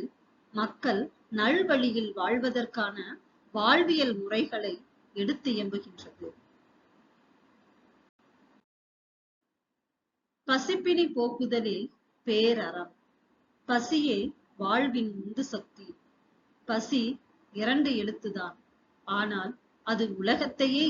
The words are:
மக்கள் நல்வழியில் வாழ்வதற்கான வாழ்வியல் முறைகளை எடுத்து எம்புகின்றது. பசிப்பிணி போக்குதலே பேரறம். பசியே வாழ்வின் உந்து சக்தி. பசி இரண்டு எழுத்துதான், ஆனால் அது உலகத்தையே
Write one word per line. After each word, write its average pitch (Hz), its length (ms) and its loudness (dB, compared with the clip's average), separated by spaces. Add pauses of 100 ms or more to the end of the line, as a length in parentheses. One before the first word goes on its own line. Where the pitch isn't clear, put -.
(540)
மக்கள் 220 480 0 (280)
நல்வழியில் 240 800 2
வாழ்வதற்கான 226 840 -2 (580)
வாழ்வியல் 277 640 4
முறைகளை 208 580 -2 (400)
எடுத்து 247 380 -2
எம்புகின்றது. 202 760 -6 (4000)
பசிப்பிணி 339 600 2
போக்குதலே 233 720 -2 (480)
பேரறம். 214 640 0 (760)
பசியே 247 500 2 (380)
வாழ்வின் 226 600 0
உந்து 208 280 -6
சக்தி. - 420 -12 (840)
பசி 226 340 0 (520)
இரண்டு 262 360 2
எழுத்துதான், 202 640 -4 (500)
ஆனால் 202 460 -2 (340)
அது 226 180 2 (120)
உலகத்தையே 269 720 2